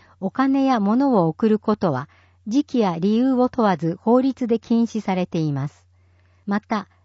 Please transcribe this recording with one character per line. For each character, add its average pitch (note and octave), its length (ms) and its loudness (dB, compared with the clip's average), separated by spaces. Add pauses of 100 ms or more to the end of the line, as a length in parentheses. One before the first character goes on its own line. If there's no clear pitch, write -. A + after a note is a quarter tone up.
(180)
お F#3+ 140 -6
金 C4+ 320 0
や C4 160 2
物 B3 340 2
を F3 140 4
送 A3 200 -2
る G#3+ 120 2
こ G#3+ 160 -2
と F3 160 -2
は、 C3 160 -6 (400)
時 C4+ 160 0
期 - 160 -4
や F#3 180 0
理 G3+ 180 0
由 C4 180 2
を B3 140 2
問 A#3+ 160 -2
わ F#3+ 120 2
ず E3 260 -4
法 B3 180 4
律 B3+ 280 -2
で A3+ 100 0
禁 A#3 280 0
止 G#3+ 140 -6
さ G3 140 -4
れ F3+ 120 -2
て - 120 -6
い D#3 140 0
ま C#3 160 -4
す。 - 160 -18 (640)
ま G3+ 140 -2
た、 G#3 280 -8 (160)